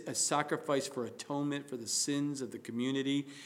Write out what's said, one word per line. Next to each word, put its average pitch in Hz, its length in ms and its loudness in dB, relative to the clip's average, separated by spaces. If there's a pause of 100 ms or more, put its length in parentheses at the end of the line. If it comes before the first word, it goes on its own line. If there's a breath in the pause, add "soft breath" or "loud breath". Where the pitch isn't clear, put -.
a 135 80 -4
sacrifice 147 720 2
for 120 180 -4
atonement 143 640 -2
for 127 80 -4
the 113 100 -8
sins 143 540 0
of 117 80 -2
the 113 80 -6
community 135 720 2 (180 loud breath)